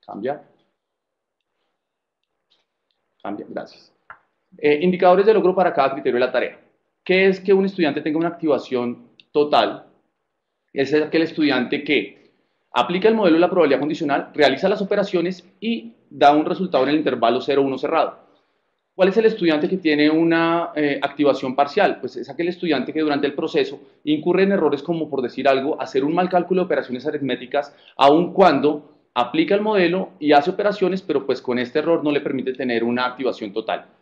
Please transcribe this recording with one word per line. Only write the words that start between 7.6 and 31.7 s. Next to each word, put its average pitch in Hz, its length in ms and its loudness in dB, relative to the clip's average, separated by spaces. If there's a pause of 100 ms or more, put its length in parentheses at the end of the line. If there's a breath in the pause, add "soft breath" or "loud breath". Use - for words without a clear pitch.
estudiante 156 360 -2
tenga 156 180 -4
una 165 80 -2
activación 127 840 -4 (200)
total? 131 540 2 (920)
Es 135 200 -2
aquel 151 260 0
estudiante 143 640 -2
que - 480 -4 (400)
aplica 180 340 0
el 220 80 4
modelo 185 220 4
de 165 60 4
la 175 80 2
probabilidad 151 280 2
condicional, 147 540 -4
realiza 135 380 2
las 202 100 -2
operaciones 190 680 -4 (140)
y 226 320 -6 (160)
da 143 260 4
un 156 120 2
resultado 160 380 0
en 139 40 -2
el 147 80 0
intervalo 127 460 0
cero 139 180 0
uno 131 160 0
cerrado. 147 440 -2 (760)
¿Cuál 185 160 2
es 196 80 0
el 220 80 4
estudiante 170 420 0
que 185 80 -2
tiene 151 320 2
una, 165 680 0
eh, 147 280 -2
activación 139 520 0
parcial? 143 460 0
Pues 127 160 -10
es 123 140 -10
aquel 165 180 -4
estudiante 147 460 -4
que 156 80 -2
durante 143 240 0
el 143 80 -2
proceso 143 480 -2 (220 soft breath)
incurre 175 400 0
en 196 80 2
errores 147 300 0
como, 160 280 -6
por 135 100 -4
decir 127 260 -4
algo, 135 320 0
hacer 135 260 -2
un 156 100 -2
mal 180 160 0
cálculo 180 320 0
de - 20 0
operaciones 127 420 -4
aritméticas, 139 680 -6 (220 soft breath)
aun 160 340 6
cuando 151 800 2
aplica 156 420 0
el 202 60 0
modelo 190 600 -2
y 151 120 2
hace 147 160 4
operaciones, 190 540 -2
pero 139 240 -4
pues 123 160 -2
con 123 160 -4
este 123 220 -4